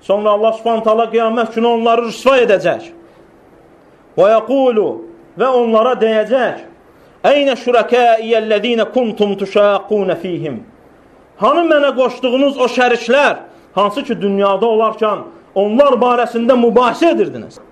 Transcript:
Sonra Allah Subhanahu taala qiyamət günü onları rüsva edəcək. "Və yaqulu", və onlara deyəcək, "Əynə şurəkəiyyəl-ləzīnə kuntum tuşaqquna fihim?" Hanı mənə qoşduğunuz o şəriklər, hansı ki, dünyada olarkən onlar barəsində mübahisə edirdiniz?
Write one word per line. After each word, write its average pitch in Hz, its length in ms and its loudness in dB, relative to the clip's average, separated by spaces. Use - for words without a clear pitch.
Sonra 208 300 0
Allah 214 220 2
Subhanahu 220 320 -2
taala 220 200 2
qiyamət 226 500 -2
günü 226 120 0
onları 233 360 0
rüsva 247 360 0
edəcək. 185 440 0
"Və 190 120 4
yaqulu", 226 580 0
və 233 100 0
onlara 226 320 2
deyəcək, 220 640 0
"Əynə 277 380 2
şurəkəiyyəl-ləzīnə 226 1300 0
kuntum 208 440 -2
tuşaqquna 202 800 0
fihim?" 151 480 -8
Hanı 285 260 2
mənə 285 240 2
qoşduğunuz 262 600 0
o 254 80 0
şəriklər, 240 600 0
hansı 208 280 -2
ki, 233 200 -4
dünyada 196 440 0
olarkən 220 520 0
onlar 226 380 2
barəsində 240 600 0
mübahisə 240 500 2
edirdiniz? 127 460 -6